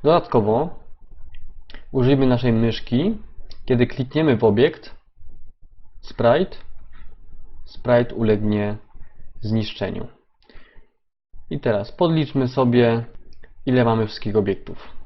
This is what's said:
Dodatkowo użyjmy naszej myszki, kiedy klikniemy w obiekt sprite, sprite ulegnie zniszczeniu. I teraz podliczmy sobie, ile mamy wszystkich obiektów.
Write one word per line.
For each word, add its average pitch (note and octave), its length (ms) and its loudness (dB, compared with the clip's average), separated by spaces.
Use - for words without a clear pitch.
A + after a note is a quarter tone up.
Dodatkowo C#3 760 2
użyjmy C3+ 340 4
naszej B2 260 4
myszki, A#2 640 2
kiedy B2 220 4
klikniemy C3+ 500 0
w A2 80 0
obiekt A#2 520 2
sprite, B2+ 560 2
sprite A#2+ 500 2
ulegnie G#2 600 0
zniszczeniu. G#2 680 -4
I C#3+ 100 -4
teraz G#2 320 -2
podliczmy D3+ 560 2
sobie, A#2+ 560 4
ile B2+ 180 4
mamy A2+ 220 2
wszystkich G#2 300 -4
obiektów. - 520 -2